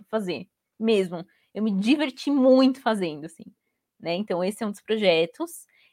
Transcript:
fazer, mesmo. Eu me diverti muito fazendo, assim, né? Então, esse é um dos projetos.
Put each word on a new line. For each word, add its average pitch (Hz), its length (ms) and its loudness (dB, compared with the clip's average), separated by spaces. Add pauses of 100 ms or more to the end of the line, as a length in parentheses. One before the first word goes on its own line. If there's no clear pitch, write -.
fazer, 185 380 -6 (320)
mesmo. 190 480 0 (260)
Eu 208 120 -6
me 220 80 0
diverti 254 580 0
muito 262 500 4
fazendo, 175 440 -4
assim, - 220 -18 (520)
né? 165 160 -6
Então, 180 300 -4
esse 208 180 -6
é 226 60 -4
um - 20 -6
dos - 120 -14
projetos. 202 840 0 (260)